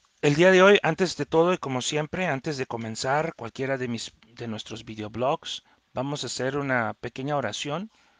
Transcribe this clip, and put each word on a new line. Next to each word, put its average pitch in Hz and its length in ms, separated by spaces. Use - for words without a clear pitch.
el 147 140
día 180 140
de 185 120
hoy, 202 200
antes 165 340
de 143 100
todo 165 260
y 180 60
como 127 240
siempre, 156 440
antes 143 300
de 131 100
comenzar 131 680
cualquiera 131 420
de 127 120
mis, 117 240
de 120 140
nuestros 110 360
videoblogs, 113 800
vamos 139 300
a 131 60
hacer 131 280
una 127 380
pequeña 135 420
oración, 143 540